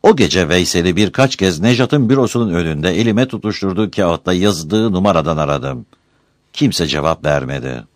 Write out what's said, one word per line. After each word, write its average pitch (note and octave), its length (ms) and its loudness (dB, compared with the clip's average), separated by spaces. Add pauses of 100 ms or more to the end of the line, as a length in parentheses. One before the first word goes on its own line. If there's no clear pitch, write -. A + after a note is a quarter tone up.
O G3+ 140 4
gece F2 320 2
Veysel'i F2 480 2
birkaç G#2+ 400 0
kez F2+ 240 0
Nejat'ın B2 480 2
bürosunun A#2+ 460 0
önünde E2 460 0
elime A#2 280 2
tutuşturduğu G2+ 600 -4
kağıtta F2 420 0
yazdığı G2 600 0
numaradan E2+ 440 2
aradım. C#2 500 -4 (680)
Kimse F#2 340 -2
cevap D2 380 -2
vermedi. C2 600 -4 (120)